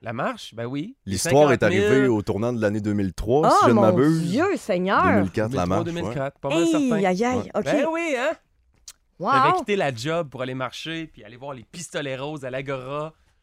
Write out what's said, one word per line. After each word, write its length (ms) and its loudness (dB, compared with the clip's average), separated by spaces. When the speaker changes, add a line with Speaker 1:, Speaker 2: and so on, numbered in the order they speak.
Speaker 1:
La 120 -10
marche, 400 -8
ben 120 -8
oui. 400 -8
Les 80 -6
Speaker 2:
L'histoire 380 4
est 40 6
Speaker 1:
cinquante 180 4
mille. 120 4
Speaker 2:
arrivée 220 4
au 140 2
tournant 300 -2
de 100 -2
l'année 200 0
deux 120 -2
mille 200 0
trois, 360 2
Speaker 3:
Oh, 100 6
Speaker 2:
si 60 4
je 40 6
ne 40 6
Speaker 3:
mon 80 6
Speaker 2:
m'abuse. 420 4
Speaker 3:
Dieu 220 0
Seigneur ! 460 0
Speaker 2:
Deux 180 4
mille 100 -2
quatre, 220 -2
la 120 0
marche, 200 0
Speaker 1:
Deux 60 -6
mille 100 -6
trois, 100 -6
Speaker 2:
ouais. 40 -8
Speaker 1:
deux 60 -6
mille 100 -6
quatre, 80 -20
pas 100 -6
mal 100 0
Speaker 3:
Hey, 120 2
Speaker 1:
certain. 200 0
Speaker 3:
aïe, 0 -
aïe, 320 0
Speaker 2:
Ouais. 180 -8
Speaker 3:
ok. 80 -2
Speaker 1:
Ben 280 0
oui, 260 -4
hein ? 140 -2
Speaker 3:
Wow. 120 -2
Speaker 1:
J'avais 280 4
quitté 180 -2
la 180 0
job 340 -4
pour 120 -10
aller 140 -6
marcher 520 -8
puis 160 -20
aller 140 -20
voir 160 -12
les 100 -16
Pistolets 540 -8
Roses 260 -8
à 60 -8
l'Agora. 640 -8